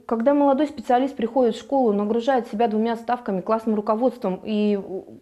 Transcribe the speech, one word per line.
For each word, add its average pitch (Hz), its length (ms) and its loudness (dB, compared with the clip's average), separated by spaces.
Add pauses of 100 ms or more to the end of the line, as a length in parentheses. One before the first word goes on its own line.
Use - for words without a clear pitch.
когда 233 280 2
молодой 285 320 4
специалист 262 480 0
приходит 226 400 0
в - 60 -12
школу, 262 320 0
нагружает 226 560 0
себя 226 200 0
двумя 220 280 0
ставками, 233 460 -4
классным 226 320 0
руководством 214 720 0
и 208 360 0 (420)